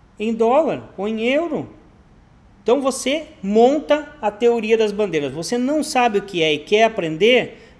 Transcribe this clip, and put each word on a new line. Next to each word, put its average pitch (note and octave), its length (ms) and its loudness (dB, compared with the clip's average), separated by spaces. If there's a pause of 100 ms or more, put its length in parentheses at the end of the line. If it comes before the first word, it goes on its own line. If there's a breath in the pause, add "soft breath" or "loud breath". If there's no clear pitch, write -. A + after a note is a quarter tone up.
(180)
Em A3 160 -4
dólar A3+ 640 0
ou F#3+ 100 -6
em A3 180 -4
euro. C4+ 440 -2 (920)
Então C4 200 0
você C4+ 460 -4 (140)
monta C#4+ 800 2
a G#3+ 80 0
teoria A3+ 480 0
das G#3+ 140 0
bandeiras. E3 420 -4
Você E3 240 -6
não C#4+ 260 -2
sabe A#3+ 360 0
o - 20 -2
que E3+ 220 -4
é D#3 100 2
e D3 60 -2
quer G#3 240 2
aprender? G3 960 0